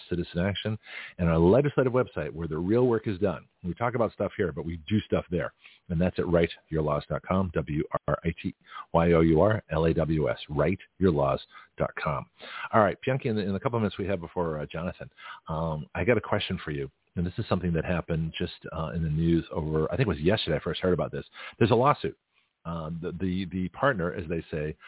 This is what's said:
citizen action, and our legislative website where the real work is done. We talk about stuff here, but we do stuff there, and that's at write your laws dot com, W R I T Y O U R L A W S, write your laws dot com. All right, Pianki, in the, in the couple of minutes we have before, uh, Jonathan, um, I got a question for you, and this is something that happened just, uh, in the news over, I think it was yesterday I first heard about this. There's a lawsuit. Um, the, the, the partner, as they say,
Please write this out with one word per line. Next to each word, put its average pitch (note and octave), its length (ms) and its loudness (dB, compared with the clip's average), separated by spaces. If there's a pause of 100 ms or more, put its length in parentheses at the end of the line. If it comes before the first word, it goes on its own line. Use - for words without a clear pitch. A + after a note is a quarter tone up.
citizen E2+ 360 -4
action, G#2 340 -2 (400)
and F2 100 4
our E2 80 6
legislative B2+ 540 6
website F#2+ 400 -2
where E2 160 -6
the D#2 100 -4
real A2 300 2
work A2+ 200 0
is F#2+ 120 -2
done. F2 240 0 (200)
We F3 100 -4
talk A#2+ 220 -2
about A2+ 180 0
stuff G2 240 -4
here, F2 160 -2
but D2+ 120 -8
we E2+ 220 -6
do G#2+ 140 2
stuff - 280 -2
there, D#2 240 -2 (360)
and E2 100 0
that's F2+ 180 2
at - 100 0
write E2+ 220 4 (200)
your D#2 120 0
laws D2 280 0
dot C#2+ 180 -4
com, F#2 260 0
W D2+ 300 -2 (240)
R - 160 0
I E2+ 180 -2
T - 140 -6 (380)
Y E2+ 180 6
O E2 80 8
U E2 220 6
R G#2+ 200 4 (100)
L D#2+ 140 2
A E2 80 4
W D#2 360 2
S, - 80 -2 (120)
write D2 300 0 (180)
your F#2 140 4
laws C#2 300 2 (360)
dot - 140 -2 (100)
com. C#2+ 240 -4 (480)
All A2+ 80 8
right, G2 240 2
Pianki, C3 200 -2
in A2+ 100 -2
the, G#2+ 60 0
in G2 120 -2
the G2 60 -2
couple A#2 160 -2
of A2+ 60 0
minutes G2+ 160 0
we F#2 100 -4
have F#2 140 -2
before, E2 380 -4
uh, D2 120 -6
Jonathan, E2 380 -8 (400)
um, D#2 440 -4
I F2 120 -2
got A#2 120 4
a G#2 40 2
question G2 420 -2
for D#2+ 80 -8
you, C#2 180 -4 (280)
and F2 100 0
this F2+ 100 -6
is A2 120 -4
something F2+ 240 0
that D#2+ 100 0
happened E2 560 -2
just, F2 140 -4 (180)
uh, D#2+ 240 -6
in E2 80 -2
the D#2+ 60 -2
news E2 420 2
over, D#2 400 -2
I F2 60 -2
think B2+ 100 2
it E2+ 80 0
was C#2+ 60 -6
yesterday F2 340 2
I C#2+ 40 -2
first E2 200 -6
heard F#2 140 2
about D2 180 -2
this. C#2+ 140 -8 (340)
There's G#2+ 120 4
a A#2+ 40 4
lawsuit. C3 420 0 (460)
Um, E2 380 -8
the, F2 120 -6
the, F#2 320 -2
the F2+ 240 -4
partner, G2 440 0
as F#2+ 160 -8
they E2 220 -4
say, D#2 240 -4 (120)